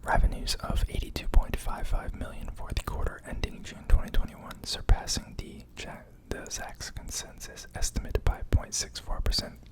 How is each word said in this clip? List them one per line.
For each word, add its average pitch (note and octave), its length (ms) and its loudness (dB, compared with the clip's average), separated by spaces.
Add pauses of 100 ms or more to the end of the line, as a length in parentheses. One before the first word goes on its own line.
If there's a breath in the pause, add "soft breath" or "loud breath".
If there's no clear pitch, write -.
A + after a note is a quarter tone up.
Revenues - 540 2
of - 320 0
eighty-two - 400 -4
point - 280 8
five - 300 -2
five - 280 0
million - 400 -8
for - 200 -8
the - 80 0
quarter - 440 -2
ending - 360 -4
June - 260 -12
twenty - 220 6
twenty-one, - 540 0
surpassing - 760 2
the - 260 -12 (180)
Ja-, - 200 -12 (260)
the - 100 -4 (100)
Zacks - 460 -8
consensus - 800 -10
estimate - 500 0
by - 260 4
point - 240 4
six - 240 -4
four - 220 -4
percent. - 340 2 (180)